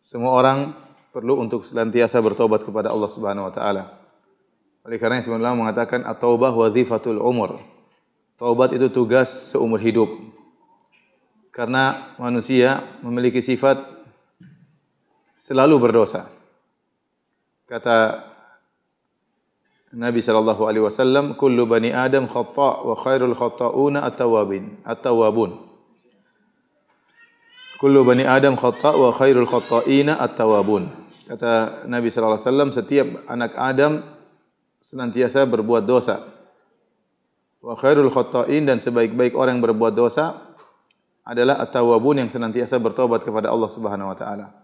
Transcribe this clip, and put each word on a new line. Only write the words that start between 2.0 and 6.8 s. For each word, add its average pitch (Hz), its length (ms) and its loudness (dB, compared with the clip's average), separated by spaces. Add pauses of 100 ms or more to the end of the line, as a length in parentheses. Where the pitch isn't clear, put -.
bertobat 107 480 0
kepada 107 240 -6
Allah 107 200 -2
Subhanahu 101 380 -8
wa 90 60 -14
taala. 98 300 -4 (960)
Oleh 117 160 -10
karenanya 117 240 -2
sebagian 113 240 -4
ulama 120 220 -2
mengatakan 117 340 -4
at-taubah 120 480 0
wazifatul 113 720 0